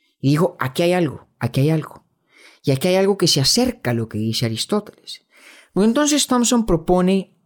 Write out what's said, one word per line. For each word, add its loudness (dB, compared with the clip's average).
y 2
dijo, 0
"Aquí -2
hay 2
algo, -2
aquí -2
hay 2
algo. -4
Y 0
aquí 0
hay 2
algo 2
que 0
se 0
acerca -2
a -2
lo -4
que -8
dice -2
Aristóteles". -8
Bueno, 2
entonces 0
Thompson 0
propone 0